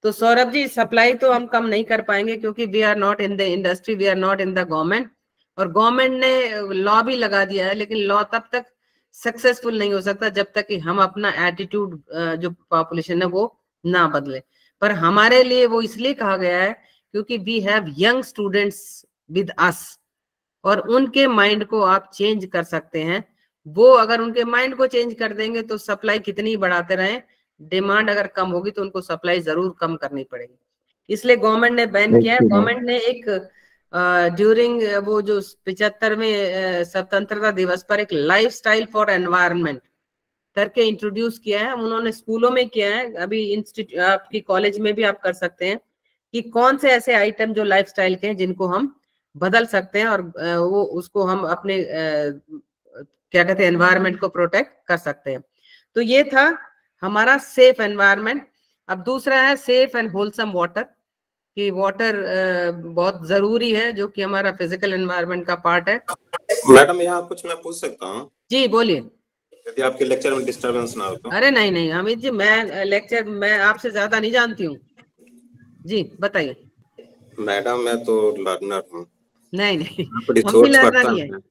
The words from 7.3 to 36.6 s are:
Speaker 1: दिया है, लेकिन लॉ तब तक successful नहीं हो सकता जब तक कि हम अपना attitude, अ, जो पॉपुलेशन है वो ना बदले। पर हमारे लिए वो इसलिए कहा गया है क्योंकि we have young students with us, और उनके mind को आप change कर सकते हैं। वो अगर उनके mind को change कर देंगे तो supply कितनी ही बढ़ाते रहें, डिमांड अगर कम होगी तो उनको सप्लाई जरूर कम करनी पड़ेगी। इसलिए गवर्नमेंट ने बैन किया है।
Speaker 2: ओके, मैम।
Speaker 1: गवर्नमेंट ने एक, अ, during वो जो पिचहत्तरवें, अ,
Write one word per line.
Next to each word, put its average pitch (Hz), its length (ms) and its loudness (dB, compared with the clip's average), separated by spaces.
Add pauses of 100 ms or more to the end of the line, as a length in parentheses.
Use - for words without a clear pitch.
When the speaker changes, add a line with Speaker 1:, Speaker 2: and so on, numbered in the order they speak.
Speaker 1:
दिया 190 220 -4
है, 196 60 -2
लेकिन 214 240 -4
लॉ 202 260 0
तब 226 280 -4
तक 247 140 -4 (480)
successful 233 680 -2
नहीं 202 140 0
हो 190 80 -2
सकता 202 280 -4
जब 196 160 -2 (100)
तक 208 120 -2
कि 202 100 -4
हम 170 200 -4
अपना 190 500 0
attitude, 185 640 -4
अ, 165 260 -4
जो 170 140 -6
पॉपुलेशन 170 720 -4
है 185 60 0
वो 196 360 -4 (220)
ना 175 220 2
बदले। 139 360 -4 (380)
पर 208 100 2
हमारे 208 520 4
लिए 247 220 4
वो 226 160 0
इसलिए 226 320 -4
कहा 202 240 -2
गया 180 200 0
है 196 240 -2 (300)
क्योंकि 214 280 -6
we 202 300 -4
have 208 160 0
young 202 440 0
students 202 760 -4 (320)
with 196 120 -2 (120)
us, 170 140 2 (880)
और 196 160 2
उनके 262 480 2
mind 208 380 2
को 214 160 -2
आप 190 320 2
change 208 320 -2
कर 180 180 -4
सकते 160 400 -6
हैं। 180 320 -6 (320)
वो 214 240 6
अगर 226 300 4
उनके 233 220 -2
mind 247 320 -2
को 262 120 2
change 240 260 -2
कर 220 200 -6
देंगे 220 280 -6
तो 220 160 -8
supply 214 420 -4
कितनी 208 300 -6
ही 220 80 -4
बढ़ाते 180 380 -2
रहें, 202 280 -4 (380)
डिमांड 196 480 0
अगर 202 180 -2
कम 185 220 -4
होगी 180 220 -4
तो 202 100 -8
उनको 190 200 -8
सप्लाई 175 380 -2
जरूर 170 400 -4
कम 165 160 -4
करनी 139 280 -10
पड़ेगी। 123 360 -16 (500)
इसलिए 240 260 2
गवर्नमेंट 226 400 2
ने 233 100 2
बैन 214 360 4
किया 226 120 2
है। 254 60 2
Speaker 2:
ओके, 233 60 6
मैम। 208 80 4
Speaker 1:
गवर्नमेंट 233 320 0
ने 240 120 -2
एक, 220 520 -4 (440)
अ, 180 420 2
during 220 640 2
वो 208 240 -2
जो 202 200 -2 (240)
पिचहत्तरवें, 208 880 -2
अ, 185 300 -2